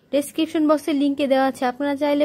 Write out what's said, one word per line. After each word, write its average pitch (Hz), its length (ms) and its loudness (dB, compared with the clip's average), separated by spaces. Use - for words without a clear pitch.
description 311 560 -2
বক্সে 302 320 0
লিংকে 285 320 0
দেওয়া 269 180 2
আছে, 269 200 -8
আপনারা 285 320 -4
চাইলে 294 220 2